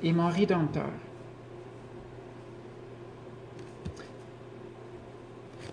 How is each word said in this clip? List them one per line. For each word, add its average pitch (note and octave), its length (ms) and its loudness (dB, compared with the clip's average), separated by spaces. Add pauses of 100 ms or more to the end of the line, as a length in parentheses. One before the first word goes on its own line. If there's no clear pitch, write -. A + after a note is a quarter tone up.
et E3 100 10
mon E3+ 140 10
rédempteur. » E3+ 580 8 (4000)